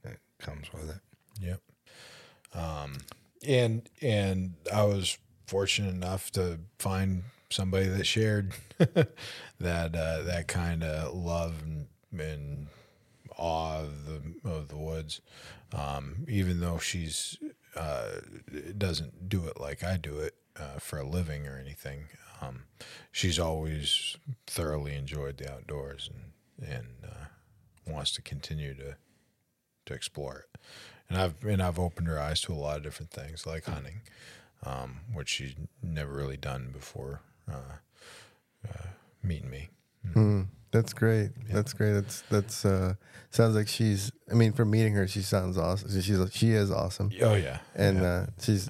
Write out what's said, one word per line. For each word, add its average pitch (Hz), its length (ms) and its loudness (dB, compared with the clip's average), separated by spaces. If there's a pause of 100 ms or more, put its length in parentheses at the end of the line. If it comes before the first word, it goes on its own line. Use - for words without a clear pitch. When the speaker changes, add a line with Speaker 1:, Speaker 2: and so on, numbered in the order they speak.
Speaker 1:
that - 140 -12 (200)
comes 73 340 -12
with 78 180 -10
it. 90 100 -12 (400)
Speaker 2:
Yep. 90 200 -4 (920)
Um, 76 440 -6 (480)
and, 120 420 4 (120)
and 95 540 2 (180)
I 104 120 6
was 98 340 2 (280)
fortunate 98 480 0
enough 92 380 -2
to 90 260 0 (200)
find 95 460 2 (260)
somebody 95 380 2
that 98 180 2
shared 107 460 4 (140)
<laughs> - 120 -12
that, - 1160 2
uh, 80 280 0
that 85 260 -2
kind 85 340 0
of 78 320 -2
love 85 480 -2
and, 78 240 -6 (340)
and 73 460 -6 (680)
awe 80 440 0
of 73 260 -8
the, 78 420 -8
of 78 200 -4
the 73 80 -12
woods. 78 440 -6 (520)
Um, 71 560 -4
even 92 320 2
though 85 180 0
she's, - 600 -4 (380)
uh, 67 440 -4 (580)
doesn't 85 500 -2
do 95 180 2
it - 140 -8
like 71 240 -6
I 92 120 2
do 76 220 -4
it, 78 160 -4 (240)
uh, 69 200 -10
for - 200 -8
a 67 80 -4
living 76 400 -2
or 67 120 -10
anything, 71 480 -10 (340)
um, 64 220 -10 (500)
she's 82 260 2
always 78 800 0 (300)
thoroughly 76 480 -2
enjoyed 69 420 -4
the 69 160 -8
outdoors 69 580 -8 (480)
and, 110 120 -8
and, 60 160 -6 (180)
uh, - 880 -16
wants 73 200 -2
to - 100 -6
continue 71 520 -6
to, 69 220 -10 (880)
to - 80 -6
explore 67 440 -8 (160)
it. - 60 -20 (480)
And 92 100 2
I've, 92 260 2
and 101 180 4
I've 90 160 2
opened 85 300 0
her 80 100 0
eyes 76 240 0
to - 100 -4
a - 20 -2
lot 73 240 -2
of 73 40 -8
different 76 300 -10
things 76 340 -10
like 80 200 -6
hunting, 73 340 -8 (640)
um, 64 360 -8 (120)
which 73 160 -4
she's 67 260 -4 (280)
never 76 300 -4
really 69 240 -4
done 65 360 -6
before, 67 480 -10 (300)
uh, 69 260 -10 (920)
uh, - 180 -10 (360)
meeting 76 280 -2
me. 71 180 -10 (400)
Mm. 85 40 -4
Speaker 3:
Hmm. 104 300 6 (300)
That's 113 200 4
great. 110 380 4 (180)
Speaker 2:
Yeah. 107 60 -2
Speaker 3:
That's 104 180 2
great. 107 200 4
That's, 101 360 0
that's, 104 380 2
uh, 95 280 4 (360)
sounds 113 240 6
like 107 140 4
she's, 107 440 2 (180)
I - 40 2
mean, 113 180 8
from 110 180 4
meeting 110 240 6
her, 98 120 4
she 95 160 -2
sounds 92 340 2
awesome. 92 320 2 (140)
She's, 98 160 4 (160)
she 113 160 6
is 104 200 6
awesome. 95 400 0 (120)
Speaker 2:
Oh, 110 120 8
yeah. 71 260 2 (140)
Speaker 3:
And, 98 240 6
Speaker 2:
Yeah. 92 60 6
Speaker 3:
uh, 90 220 2 (160)
she's, 98 280 4